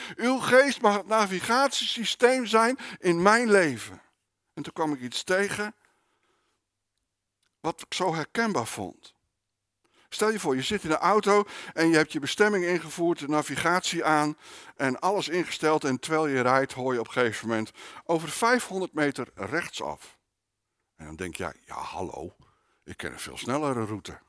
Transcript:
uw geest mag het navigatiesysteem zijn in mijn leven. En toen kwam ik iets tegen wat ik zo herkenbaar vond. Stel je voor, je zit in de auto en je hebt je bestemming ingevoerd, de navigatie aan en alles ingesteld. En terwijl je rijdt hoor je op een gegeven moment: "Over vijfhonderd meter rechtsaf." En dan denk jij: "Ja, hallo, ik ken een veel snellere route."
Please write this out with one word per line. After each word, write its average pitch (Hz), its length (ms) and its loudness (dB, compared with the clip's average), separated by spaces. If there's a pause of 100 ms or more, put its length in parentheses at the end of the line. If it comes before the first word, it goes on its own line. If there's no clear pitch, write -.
(160)
uw 240 220 0
geest 254 440 4
mag 208 160 4
het 185 100 -6
navigatiesysteem 226 1400 2
zijn 226 320 4 (220)
in 175 220 2
mijn 220 300 6
leven. 135 500 2 (520)
En 147 100 -10
toen - 100 -10
kwam 156 200 -2
ik 131 60 -6
iets 123 240 -8
tegen 202 520 -2 (1800)
wat 160 220 -6
ik - 120 -12
zo 180 200 0
herkenbaar 165 540 -2
vond. - 480 -10 (920)
Stel 214 200 0
je 220 100 -2
voor, 139 160 0
je 131 60 -2
zit 202 220 -4
in 165 60 -8
de 156 80 2
auto 202 460 4 (300)
en 165 160 2
je 165 60 4
hebt 156 160 4
je 151 80 -4
bestemming 202 460 2
ingevoerd, 170 540 -2
de 143 80 -8
navigatie 165 800 0
aan 151 320 2 (380)
en 131 240 -2
alles 180 280 0
ingesteld. 156 560 0
En 131 160 0
terwijl 156 280 0
je 135 140 0
rijdt 131 320 2
hoor 127 200 -4
je 120 60 -2
op 113 80 -6
een - 60 -16
gegeven 117 340 0
moment: 110 240 -2 (340)
"Over 165 240 -2
vijfhonderd 226 640 0
meter 143 420 -2
rechtsaf." - 840 -8 (840)
En 76 60 -16
dan 80 80 -14
denk 87 200 -8
jij: 87 180 -6 (120)
"Ja, - 100 -14
hallo, 85 600 -10 (480)
ik - 140 -16
ken 71 140 -10
een - 80 -16
veel - 180 -12
snellere 131 480 -4
route." 98 440 -12